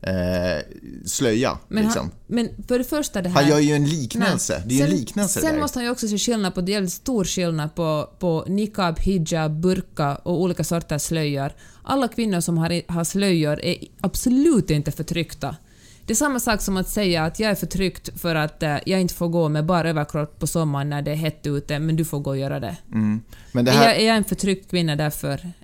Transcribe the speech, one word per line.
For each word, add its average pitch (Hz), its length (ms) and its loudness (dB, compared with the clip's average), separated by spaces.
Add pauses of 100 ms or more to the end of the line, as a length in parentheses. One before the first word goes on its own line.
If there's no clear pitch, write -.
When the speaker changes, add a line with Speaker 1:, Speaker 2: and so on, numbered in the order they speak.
Speaker 1:
eh, 90 580 -2 (420)
slöja, 120 520 0 (100)
Speaker 2:
Men - 100 -4
han, 214 80 2
Speaker 1:
liksom. 214 260 -2 (160)
Speaker 2:
men 233 220 -2 (180)
för 247 100 2
det 247 80 0
första 294 360 -4
det 180 80 -2
Speaker 1:
Han 160 140 4
Speaker 2:
här 147 80 6
Speaker 1:
gör 151 80 6
ju 147 160 4
en 143 140 4
liknelse. 165 640 0
Speaker 2:
Nej. 78 140 -4
Speaker 1:
Det 123 60 -2
är 131 40 2
ju 139 60 4
en 147 60 2
Speaker 2:
Sen, 190 100 2
Speaker 1:
liknelse 202 420 -2
Speaker 2:
sen 311 120 0
Speaker 1:
där. 311 80 0
Speaker 2:
måste 285 180 -4
han 240 60 -4
ju 240 60 -2
också 247 160 -4
se 208 100 -2
skillnad 202 380 0
på, 190 60 -2
det 180 100 -2
är - 20 0
jävligt 190 200 -2
stor 233 320 -2
skillnad 160 500 -2
på, 156 340 -2 (100)
på - 280 0
niqab, 196 520 -2
hijab, 160 520 0 (100)
burka 180 540 0
och 175 260 -2
olika 175 220 0
sorters 160 380 -2
slöjor. 147 500 -2 (320)
Alla 269 240 0
kvinnor 220 340 0
som 170 160 0
har 165 140 2
i, 175 160 -2
har 170 160 -2
slöjor 170 600 2
är 180 120 0 (240)
absolut 254 680 4
inte 151 220 2
förtryckta. 156 640 -4 (520)
Det 233 60 0
är - 20 2
samma 277 240 2
sak 214 220 0
som 196 160 0
att 185 120 -2
säga 175 360 2
att 160 140 -4
jag 214 120 2
är 196 40 2
förtryckt - 680 -4
för 170 140 0
att, 156 280 -2
eh, 147 220 0
jag 190 160 2
inte 175 120 0
får 175 140 -2
gå 165 220 2
med 151 160 0
bara 165 240 2
överkropp 151 500 -4
på 160 80 -2
sommaren 147 420 0
när 143 120 -4
det 147 100 -4
är 151 40 -2
hett 156 320 -4
ute, 143 320 -2
men 160 160 0
du 160 100 0
får 147 140 -4
gå 143 100 -4
och 135 80 -2
göra 139 220 -4
det. - 180 -6 (160)
Speaker 1:
Mm. 107 280 0 (300)
Men 120 140 2
det 127 60 6
Speaker 2:
Är 131 40 8
Speaker 1:
här 143 120 10
Speaker 2:
jag, 196 140 6
är 220 60 4
jag 226 100 6
en 208 60 2
förtryckt 190 480 -2
kvinna 165 240 2
därför, 151 560 -4 (120)